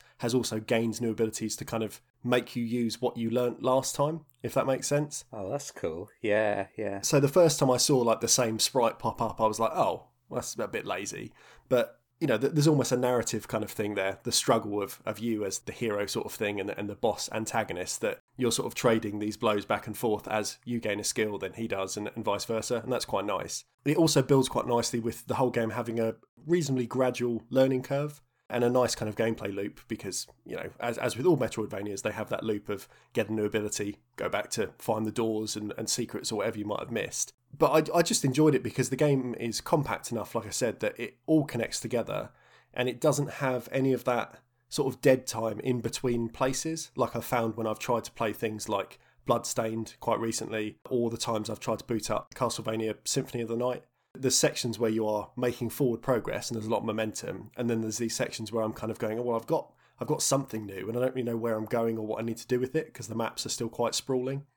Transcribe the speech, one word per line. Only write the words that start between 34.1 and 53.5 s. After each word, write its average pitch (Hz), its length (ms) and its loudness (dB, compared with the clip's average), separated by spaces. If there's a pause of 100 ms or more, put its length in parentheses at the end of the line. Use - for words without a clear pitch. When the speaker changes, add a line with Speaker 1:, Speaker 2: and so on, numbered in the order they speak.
Speaker 1:
go 87 100 -2
back 98 220 -2
to 110 280 -2
find 110 280 0
the 107 60 -2
doors 110 440 -2
and, 107 220 -6
and 110 120 -4
secrets - 440 -4
or 107 40 -2
whatever 110 200 -2
you 104 80 -6
might 104 140 -2
have - 120 -8
missed. 101 400 -4 (260)
But 151 340 4
I, 170 80 4
I - 20 8
just 170 240 0
enjoyed 143 280 6
it - 100 2
because 127 260 -2
the 135 60 -2
game 135 440 2
is 113 220 -4
compact 143 500 0
enough, 110 240 -4
like 107 100 -4
I 98 60 -10
said, - 300 -2
that - 180 -2
it - 260 -8
all 156 200 4
connects - 340 -4
together 107 500 -2 (440)
and 123 140 0
it 123 140 -4
doesn't 139 300 4
have 127 400 -2
any 131 220 2
of 120 100 0
that - 360 -2 (280)
sort - 260 0
of - 80 -18
dead 131 240 6
time 113 360 -2
in 123 180 0
between 117 500 -2
places, 139 680 -2
like 120 200 0
I've 113 100 -4
found 113 300 0
when 113 100 -2
I've 110 140 -2
tried 117 240 0
to - 80 -14
play 110 220 0
things 107 360 -4
like 98 300 -2 (260)
Bloodstained 113 760 0
quite 110 200 0
recently, 110 580 -4 (120)
or 117 200 2
the 113 80 -4
times 107 320 -2
I've 110 100 -6
tried 110 200 -2
to - 60 -18
boot 113 240 -2
up - 240 -4
Castlevania 110 640 -2 (100)
Symphony 127 380 -2
of 110 60 -4
the 113 80 -2